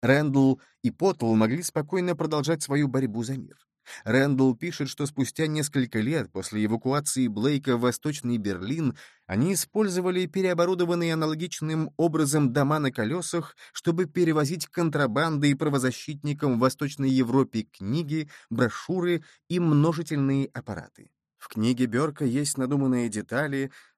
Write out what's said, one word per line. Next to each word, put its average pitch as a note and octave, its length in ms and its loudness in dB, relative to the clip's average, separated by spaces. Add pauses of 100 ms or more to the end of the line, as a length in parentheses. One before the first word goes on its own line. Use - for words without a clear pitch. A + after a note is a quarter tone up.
Рэндл C3+ 540 4 (260)
и A#2+ 80 0
Поттл A#2+ 440 0
могли A2 280 2
спокойно F3 540 -2
продолжать D3+ 460 -2
свою C#3+ 260 0
борьбу A#2+ 340 -2
за C3 140 -6
мир. - 220 -14 (460)
Рэндл C3 500 4
пишет, D3+ 340 -6
что - 160 -6
спустя C#3 420 -2
несколько D3 540 -2
лет A#2+ 320 -2
после G#2+ 320 -2
эвакуации B2+ 640 0
Блейка B2+ 480 0
в A#2 40 -4
Восточный B2 580 -2
Берлин G#2+ 580 -4 (300)
они A#2+ 260 0
использовали F#3 720 -2
переоборудованный F3 840 0
аналогичным D#3 840 -2
образом D3+ 540 2
дома C#3+ 260 2
на C#3+ 120 0
колесах, D#3+ 640 -4 (160)
чтобы E3+ 340 -2
перевозить D#3 600 0
контрабандой D3 840 0
и C#3 40 4
правозащитникам C#3+ 1000 -2
в A2+ 40 0
Восточной C3+ 500 0
Европе A#2+ 520 2
книги, D3 680 -6 (180)
брошюры E3+ 720 -2 (260)
и F3 120 0
множительные D3 880 2
аппараты. - 640 -12 (280)
В - 100 -18
книге A#2+ 380 0
Берка D3 400 -2
есть C#3+ 320 -2
надуманные C3 500 0
детали, C3+ 640 -4 (240)